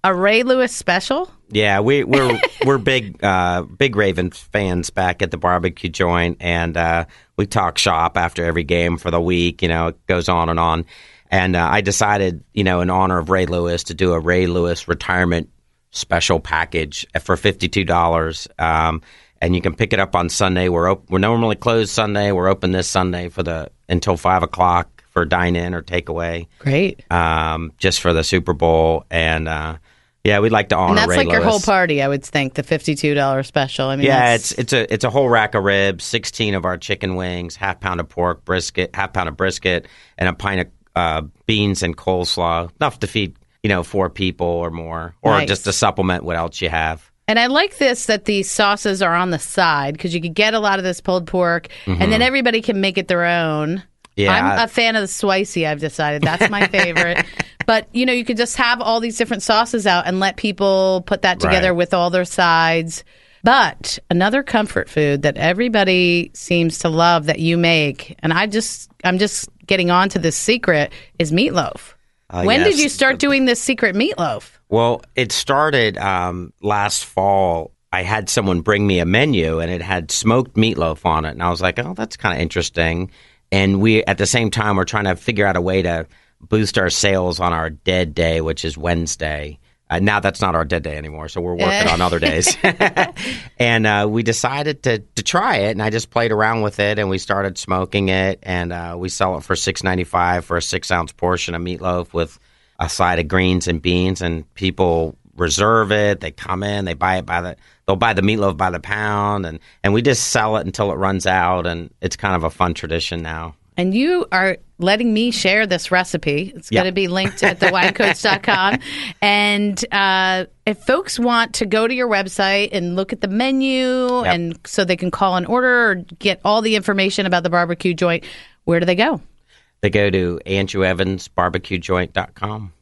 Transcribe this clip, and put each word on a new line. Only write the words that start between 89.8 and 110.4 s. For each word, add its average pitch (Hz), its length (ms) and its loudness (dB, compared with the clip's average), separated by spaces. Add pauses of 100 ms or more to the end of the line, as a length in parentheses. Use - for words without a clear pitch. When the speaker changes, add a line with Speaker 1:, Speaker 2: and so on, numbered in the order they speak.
Speaker 2:
Uh, 85 120 -2
now 104 200 2
that's 98 220 0
not 92 120 0
our 82 120 2
dead 80 160 -2
day 76 140 -8
anymore, 76 320 -12
so 90 120 -8
we're 87 140 -4
working 92 340 0
Speaker 1:
<laughs> - 20 2
Speaker 2:
on 85 120 2
other 85 160 2
days. - 440 0
<laughs> - 40 2 (920)
And, 117 280 2
uh, 104 220 4
we 110 140 0
decided 139 600 -2
to, 117 160 0
to - 240 -8
try 196 340 0
it, 101 140 0
and 107 120 -4
I 107 80 0
just 110 200 -4
played 117 220 0
around 110 300 2
with 104 160 -2
it, 104 200 2
and 104 100 0
we 95 100 0
started 98 400 -2
smoking 92 520 -2
it, 95 320 0
and, 90 300 -4
uh, 85 260 -10
we 92 100 -6
sell 92 300 -2
it 76 60 -12
for 92 120 -2
six - 260 -4
ninety-five 90 640 0
for 87 140 -4
a 85 40 -2
six-ounce 87 500 -4
portion 90 420 -2
of 85 80 -6
meatloaf 90 500 -4
with 82 260 -4 (400)
a 82 100 -2
side 87 300 2
of 80 100 -2
greens 92 400 2
and 85 120 -2
beans, 90 400 0
and 82 340 -6
people 85 600 0 (200)
reserve 101 560 2
it. 104 280 2
They 80 100 -8
come 92 320 -8
in, 101 220 -4
they 87 100 -4
buy 92 220 0
it 92 100 -4
by 85 140 -2
the, 87 160 -8 (300)
they'll 98 100 2
buy 113 160 2
the 95 100 0
meatloaf 101 360 0
by 90 120 0
the 87 100 -6
pound, 104 640 -2
and, 80 120 -10 (240)
and 98 120 2
we 113 80 4
just 127 260 2
sell 110 300 0